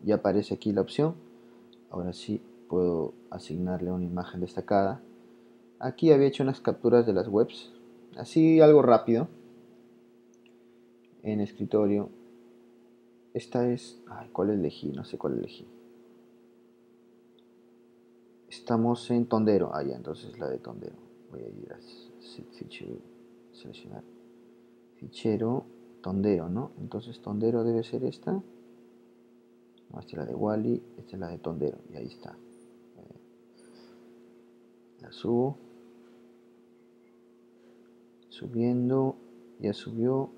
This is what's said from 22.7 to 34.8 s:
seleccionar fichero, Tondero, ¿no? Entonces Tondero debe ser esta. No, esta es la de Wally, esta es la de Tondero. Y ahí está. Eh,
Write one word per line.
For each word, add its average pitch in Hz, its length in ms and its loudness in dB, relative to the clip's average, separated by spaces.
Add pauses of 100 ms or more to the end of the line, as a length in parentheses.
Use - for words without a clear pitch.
seleccionar - 520 -18 (920)
fichero, 117 680 -2 (360)
Tondero, 95 460 0
¿no? 113 320 -6
Entonces 113 420 -12
Tondero 113 440 0
debe 117 180 0
ser 117 220 -6
esta. - 260 -6
No, - 1700 -14
esta - 120 -18
es - 60 -12
la 71 80 -8
de 58 100 -10
Wally, 107 460 0 (160)
esta - 180 -18
es 95 40 -10
la 87 80 -8
de 85 100 -10
Tondero. 73 420 -4 (120)
Y - 60 -16
ahí 62 100 -12
está. - 300 -18 (600)
Eh, - 220 -20 (1800)